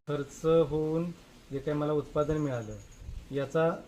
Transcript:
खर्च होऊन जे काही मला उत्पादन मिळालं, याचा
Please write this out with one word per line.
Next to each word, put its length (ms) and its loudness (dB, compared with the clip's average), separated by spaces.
खर्च 380 -4
होऊन 400 0
जे 60 -4
काही 200 -2
मला 140 0
उत्पादन 440 0
मिळालं, 400 -2
याचा 400 2